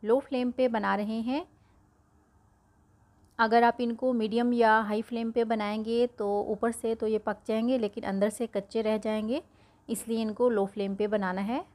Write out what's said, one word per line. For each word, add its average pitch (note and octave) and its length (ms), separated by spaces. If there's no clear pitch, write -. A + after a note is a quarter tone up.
लो A3+ 160
फ्लेम B3 320
पे B3+ 160
बना G#3 280
रहे G#3+ 260
हैं। C4 240
अगर A#3 240
आप A#3 180
इनको A#3+ 320
मीडियम A#3 400
या A3+ 280
हाई G#3+ 200
फ्लेम A3+ 300
पे A#3 140
बनाएंगे A3 640
तो G#3 200
ऊपर A3 280
से A3+ 240
तो A3+ 120
ये G#3+ 120
पक G#3 180
जाएंगे, A#3 300
लेकिन G#3+ 260
अंदर G3 260
से A3 180
कच्चे G#3 340
रह G#3+ 160
जाएंगे, G#3+ 440
इसलिए A3+ 320
इनको A3 280
लो G#3 180
फ्लेम G3 280
पे G#3 120
बनाना G3 360
है। B3 200